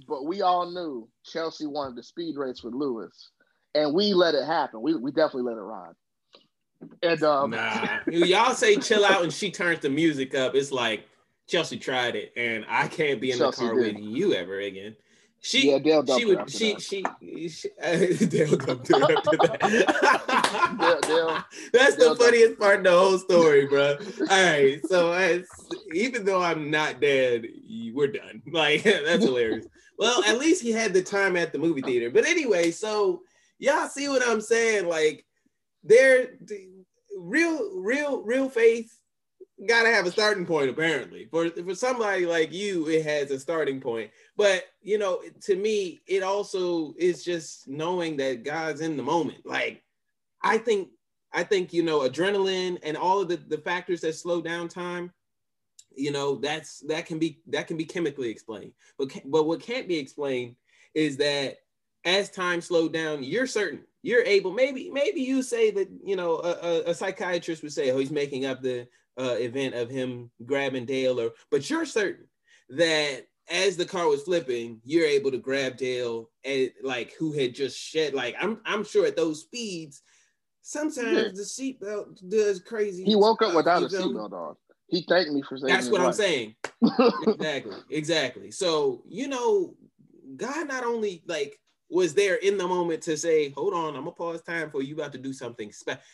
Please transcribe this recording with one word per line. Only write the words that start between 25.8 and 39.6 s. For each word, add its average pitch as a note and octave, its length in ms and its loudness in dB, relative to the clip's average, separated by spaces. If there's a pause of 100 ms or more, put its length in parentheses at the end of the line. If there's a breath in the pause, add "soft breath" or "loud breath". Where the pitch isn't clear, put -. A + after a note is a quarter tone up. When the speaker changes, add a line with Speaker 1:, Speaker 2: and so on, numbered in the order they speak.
Speaker 2:
even A3+ 300 -2
though F#3 180 2
I'm D#3 280 -2
not D3+ 300 0
dead, B2+ 460 2 (220)
y-, A2+ 260 -10
we're C#3 140 2
done. - 380 -12
<laughs> D3+ 60 -14
Like, D#3 300 2
that's E3+ 420 2
hilarious. A#2 420 0 (320 soft breath)
Well, A#3 260 2
at A3 140 2
least D#4+ 240 2
he A#3 80 -2
had A3 220 0
the F#3 100 4
time G3 340 0
at E3 160 -2
the D3 60 -4
movie D3+ 240 0
theater. B2 280 0
But A3 160 4
anyway, A#3 460 2
so G#3 500 -2 (360 soft breath)
y'all D4+ 300 0
see C#4+ 200 -6
what B3+ 180 2
I'm A3 160 0
saying? A3 440 2
Like, D#3 380 0 (600)
there, B3+ 600 6
the G3 240 -14 (480)
real, A3+ 640 -2
real, C4+ 420 -2
real C4 260 0
faith A#3 440 2 (760)